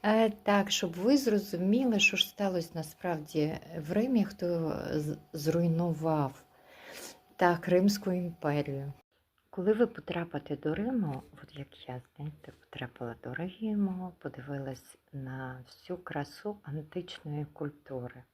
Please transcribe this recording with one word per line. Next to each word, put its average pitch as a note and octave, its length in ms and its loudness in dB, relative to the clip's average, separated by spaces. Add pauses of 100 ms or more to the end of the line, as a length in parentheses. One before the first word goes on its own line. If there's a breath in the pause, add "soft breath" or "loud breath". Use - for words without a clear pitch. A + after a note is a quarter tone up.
Е, A3 260 6
так, G3+ 420 2
щоб E3+ 220 0
ви A3 240 4
зрозуміли, G#3+ 800 2
що F#3 180 4
ж - 120 0
сталося F3+ 440 -2
насправді D#3 840 -2 (200)
в D#3 140 -6
Римі, A3 340 4
хто E3+ 520 0 (140)
з-, D#3 260 -2 (160)
зруйнував D#3+ 1080 2 (920 loud breath)
так F3 320 4
Римську F#3+ 440 4
імперію. D3 800 -2 (560)
Коли F#3+ 240 0
ви A#3 140 4
потрапите E3+ 680 -6
до D#3 200 -2
Риму, G3+ 480 -2 (200)
от - 140 -18
як - 320 -14
я, B2+ 120 -10 (140)
знаєте, D3 360 -12
потрапила - 720 -10
до A#2+ 100 -8
Риму, F#3 880 -2
подивилась C3+ 760 -10 (160)
на C3 540 -10
всю - 300 -12
красу F3+ 680 -8
античної D3+ 840 -8
культури. C3 800 -10 (100)